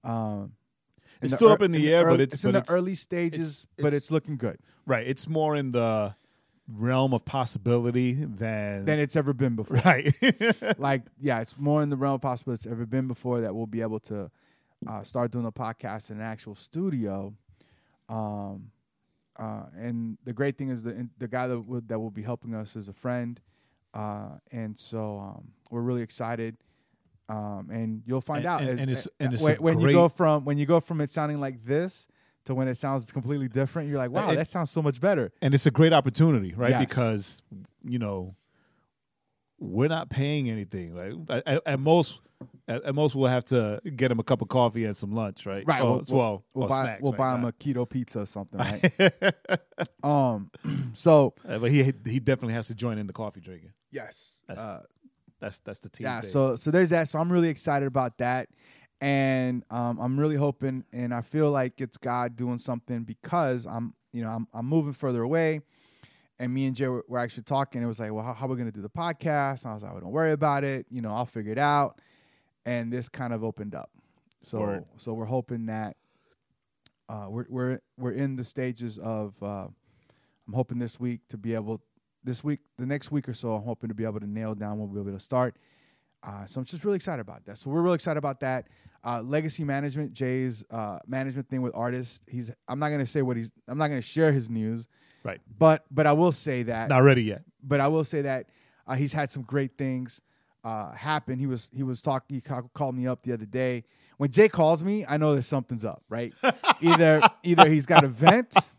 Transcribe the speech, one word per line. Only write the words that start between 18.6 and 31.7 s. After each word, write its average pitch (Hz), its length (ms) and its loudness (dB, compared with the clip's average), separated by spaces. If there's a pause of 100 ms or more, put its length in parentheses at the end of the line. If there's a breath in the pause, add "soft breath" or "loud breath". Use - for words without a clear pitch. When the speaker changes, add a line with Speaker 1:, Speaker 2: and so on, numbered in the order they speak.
Speaker 1:
uh, 107 260 -10 (120)
and 117 480 -8
the 127 80 -10
great 139 240 -2
thing 135 140 -6
is 117 140 -8
that 113 120 -8
in, 120 220 -10
the 127 100 -8
guy 127 200 -4
that 123 120 -4
will, 117 260 -8
that 113 120 -4
will 110 120 -6
be 104 120 -10
helping 117 320 -8
us 107 220 -10
is 101 120 -12
a 98 60 -16
friend. 120 460 -6 (520)
Uh, 104 460 -8 (140)
and 110 260 -8
so, 107 400 -8
um, 98 300 -14 (220)
we're 117 120 -4
really 123 200 -2
excited. 113 540 -6 (720)
Um, 104 420 -8
and 110 360 -4
you'll 127 140 -2
find 147 240 -4
Speaker 2:
And, - 20 0
Speaker 1:
out 175 160 0
Speaker 2:
and, 131 80 -2
Speaker 1:
as, 123 100 -2
Speaker 2:
and 135 100 -2
it's, 131 160 -4
Speaker 1:
uh, - 40 -12 (100)
Speaker 2:
and 131 140 0
it's 117 80 0
Speaker 1:
when, 151 140 6
Speaker 2:
a 147 60 -8
Speaker 1:
when 160 180 4
you 135 120 6
go 170 160 10
Speaker 2:
great - 80 -2
Speaker 1:
from, 151 280 4
when 143 140 0
you 143 80 2
go 165 140 6
from 160 200 -4
it 147 100 -2
sounding 147 300 -2
like 131 240 -8
this 156 420 -2 (380)